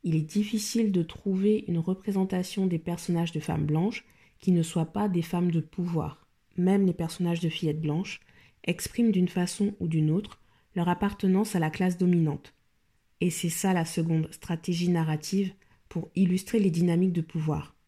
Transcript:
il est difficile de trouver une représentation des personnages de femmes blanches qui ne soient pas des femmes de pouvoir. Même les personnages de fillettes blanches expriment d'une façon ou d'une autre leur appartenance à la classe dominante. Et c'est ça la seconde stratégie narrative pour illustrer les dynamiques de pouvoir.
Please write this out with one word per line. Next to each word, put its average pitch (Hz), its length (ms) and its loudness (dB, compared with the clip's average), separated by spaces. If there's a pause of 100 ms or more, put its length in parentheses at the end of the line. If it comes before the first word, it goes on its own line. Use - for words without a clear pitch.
il 165 140 0
est 156 60 2
difficile 208 680 0
de 180 100 2
trouver 196 640 0
une 170 100 0
représentation 190 880 -2
des 175 120 0
personnages 170 540 -2
de 151 80 -4
femmes 156 260 -2
blanches 165 380 -2 (360)
qui - 100 0
ne 175 120 4
soient 165 240 0
pas 208 220 -2
des 175 140 0
femmes 175 300 0
de 165 80 2
pouvoir. 165 640 -4 (360)
Même 190 280 4
les 175 80 2
personnages 170 460 -2
de 165 100 0
fillettes 156 320 -2
blanches 156 400 -4 (420)
expriment 226 480 0
d'une 180 160 4
façon 190 500 -2
ou 170 100 -4
d'une 156 220 2
autre 185 300 -4 (340)
leur 175 140 0
appartenance 202 640 0
à 190 40 2
la 160 100 2
classe 175 300 0
dominante. 170 560 2 (680)
Et 180 80 2
c'est - 220 -2
ça 185 240 0
la 170 100 2
seconde 165 460 0
stratégie 175 580 -4
narrative 170 640 0 (380)
pour 165 260 -6
illustrer 185 420 2
les 196 120 4
dynamiques 175 420 2
de 170 80 0
pouvoir. 156 560 -4 (120)